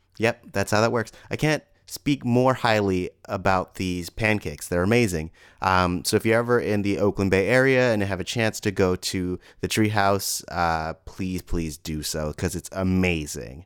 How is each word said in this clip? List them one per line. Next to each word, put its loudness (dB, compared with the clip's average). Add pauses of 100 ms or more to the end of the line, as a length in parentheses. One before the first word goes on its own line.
(180)
Yep, -2
that's -2
how 4
that 4
works. -4 (180)
I -4
can't 0 (220)
speak -4
more 4
highly 2 (120)
about -2
these -4
pancakes. -4
They're 0
amazing. 2 (300)
Um, 2
so 2
if 0
you're 4
ever 2
in 0
the 0
Oakland 2
Bay 4
Area 4
and 0
have -4
a -6
chance -2
to -2
go 2
to -4 (220)
the -2
Treehouse, 0
uh, -2 (100)
please, -8
please -4
do -8
so, -4
'cause -4
it's -10
amazing. -2